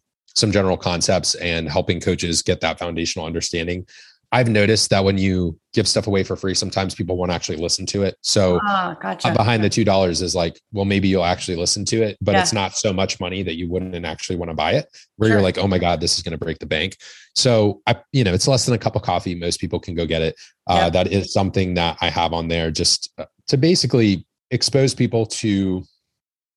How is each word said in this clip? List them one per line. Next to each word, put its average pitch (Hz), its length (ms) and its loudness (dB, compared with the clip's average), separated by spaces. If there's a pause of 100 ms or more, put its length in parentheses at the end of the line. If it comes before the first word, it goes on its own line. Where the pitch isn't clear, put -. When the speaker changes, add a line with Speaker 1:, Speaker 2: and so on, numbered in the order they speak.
(360)
Speaker 1:
some 107 160 2
general 95 260 2
concepts 87 580 -2
and 82 340 -4
helping 87 300 0
coaches 85 420 -2
get 90 200 -2
that 80 180 -2
foundational 85 460 -6
understanding. 85 600 -6 (480)
I've 120 160 4
noticed 107 400 2
that 98 140 2
when 98 160 2
you 92 380 0 (160)
give 104 140 2
stuff - 200 0
away 98 160 2
for 90 120 -6
free, 92 200 -4
sometimes 95 400 -4
people 90 220 -4
won't 90 140 -2
actually 85 260 -4
listen 87 280 -4
to 101 160 -2
it. 92 200 -2
So, 92 420 2
Speaker 2:
Ah, 180 360 -2
gotcha. - 280 -4
Speaker 1:
uh, - 60 2
behind 117 300 2
the 101 60 2
two 113 140 0
dollars 95 400 2
is 82 100 -2
like, 85 260 -2 (120)
well, 98 140 -2
maybe 98 220 2
you'll 92 160 2
actually 90 320 -2
listen 90 300 -2
to 113 160 0
it, 104 180 -2
but 101 140 0
Speaker 2:
Yeah. 98 80 4
Speaker 1:
it's 90 100 0
not 98 240 -2
so 107 160 0
much 95 280 -2
money 92 240 -4
that 85 120 -4
you 85 140 -6
wouldn't 90 360 -6
actually 85 320 -6
wanna 82 180 -6
buy 78 180 0
it, 147 140 0 (300)
where 110 120 4
you're 107 80 6
Speaker 2:
Sure. 101 60 4
Speaker 1:
like, 92 160 2
"Oh 98 80 2
my 92 100 2
God, 85 240 0
this 85 160 0
is - 60 -8
gonna 82 140 -6
break 78 200 -6
the - 80 -12
bank." 80 320 -4 (380)
So 110 500 4
I, 113 100 2 (160)
you 131 120 2
know, 92 100 2
it's 92 140 0
less 135 180 2
than 123 80 2
a 107 60 2
cup - 160 -2
of - 80 -4
coffee. 87 320 -2
Most 87 240 -4
people 87 200 -4
can 92 140 -10
go 85 140 -2
get 80 160 0
it. 80 120 -2 (320)
Uh, 90 100 2
Speaker 2:
Yeah. 85 120 2
Speaker 1:
that 90 240 2
is 95 180 0
something 92 440 0
that 85 260 0
I 87 80 0
have 82 240 0
on 82 140 -2
there 82 240 -2
just, - 480 -2
uh, 80 60 -12 (240)
to 143 80 2
basically 123 680 2 (240)
expose 135 460 0
people 117 320 0
to 98 560 -2 (720)